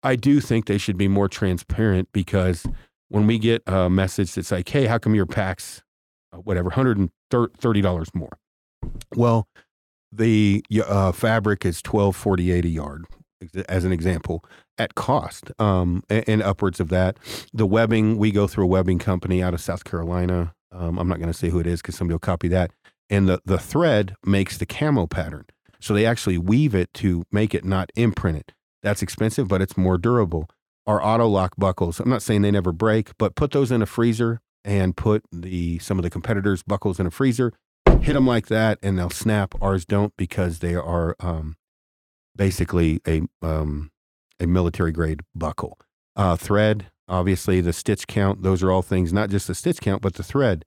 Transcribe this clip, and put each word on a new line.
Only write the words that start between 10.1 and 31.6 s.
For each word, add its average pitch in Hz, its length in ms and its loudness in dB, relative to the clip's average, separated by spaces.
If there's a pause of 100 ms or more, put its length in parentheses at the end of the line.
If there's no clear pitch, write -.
y-, 107 80 2
uh, 98 320 2
fabric 107 540 0
is 87 160 -2
twelve 101 340 0
forty-eight 90 480 0
a 85 60 0
yard, 78 360 -8 (360)
ex-, 92 260 -12
as 92 160 -2
an 92 80 0
example, 82 540 -4 (320)
at - 180 -4
cost, - 640 -4
um, 92 500 2
a-, 110 200 0
and 107 120 2
upwards 98 380 -2
of 87 80 -2
that. 92 300 0 (360)
The 110 140 2
webbing, 110 500 2
we 104 140 2
go 104 160 2
through 101 160 0
a 90 40 2
webbing 92 320 2
company 92 440 -2
out 90 100 0
of 85 60 -6
South 87 240 -8
Carolina. 87 720 -4 (160)
Um, 87 260 -6
I'm 87 120 -2
not 82 100 -2
gonna 82 140 -4
say 87 160 -4
who 85 100 0
it 82 80 -2
is 87 140 -4
'cause - 140 -12
somebody 85 180 -4
will 80 60 -4
copy 87 280 -2
that. 87 240 0 (380)
And 98 180 4
the, 92 160 2
the 98 140 0
thread 107 580 0 (100)
makes 98 320 0
the - 80 -4
camo 139 400 0
pattern. - 400 -8 (360)
So - 120 -2
they 104 120 4
actually 110 320 0
weave 110 380 2
it 90 200 0
to 87 360 0
make 104 240 0
it - 80 -2
not 95 320 -2
imprinted. 92 580 0 (300)
That's 101 180 -2
expensive, 110 460 -2
but 92 140 2
it's - 160 -2
more 92 200 2
durable. 87 520 0 (360)
Our 104 160 0
auto 117 240 2
lock 95 320 2
buckles, 90 440 0